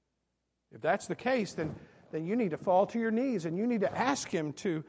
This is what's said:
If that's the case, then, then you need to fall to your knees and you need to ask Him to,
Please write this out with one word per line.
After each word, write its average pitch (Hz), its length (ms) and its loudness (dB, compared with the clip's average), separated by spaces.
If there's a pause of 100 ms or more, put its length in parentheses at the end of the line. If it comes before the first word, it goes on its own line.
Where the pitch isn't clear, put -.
(720)
If 120 80 -16
that's 165 260 0
the 175 80 -4
case, 240 380 0
then, 156 220 -4 (360)
then 160 140 -4
you 190 100 -2
need 226 160 2
to 147 80 -4
fall 190 280 4
to 233 120 -2
your 226 120 0
knees 220 340 0
and 170 140 -2
you 220 80 0
need 233 160 2
to - 140 0
ask 254 320 0
Him 156 260 -2
to, 160 340 -2